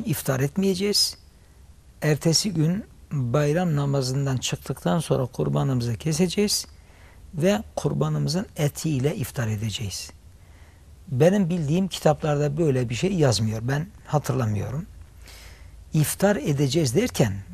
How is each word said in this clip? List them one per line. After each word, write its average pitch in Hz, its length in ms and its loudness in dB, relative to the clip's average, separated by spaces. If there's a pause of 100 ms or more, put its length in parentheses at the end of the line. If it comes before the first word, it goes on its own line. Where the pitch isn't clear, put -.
iftar 135 360 -2
etmeyeceğiz, 196 800 0 (840)
ertesi 156 500 2
gün 165 320 0 (280)
bayram 147 640 2
namazından 139 600 0
çıktıktan 170 600 -2
sonra 135 280 0
kurbanımızı 139 720 0
keseceğiz 175 720 0 (680)
ve 190 280 2 (140)
kurbanımızın 151 720 -2 (100)
etiyle 147 600 0
iftar 123 320 -4
edeceğiz. 107 640 -4 (1000)
Benim 170 420 4
bildiğim 170 380 0
kitaplarda 147 720 0
böyle 131 300 2
bir 120 60 -6
şey 180 200 -2
yazmıyor. 110 480 2
Ben 143 240 -2 (200)
hatırlamıyorum. 123 800 -2 (1080)
İftar 190 440 2
edeceğiz 147 580 2
derken 160 380 2 (220)